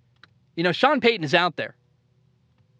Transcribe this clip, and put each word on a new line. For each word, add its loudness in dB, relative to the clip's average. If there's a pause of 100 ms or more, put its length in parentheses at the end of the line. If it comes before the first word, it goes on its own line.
(560)
You -2
know, 0
Sean 0
Payton 0
is -2
out 0
there. -10 (1040)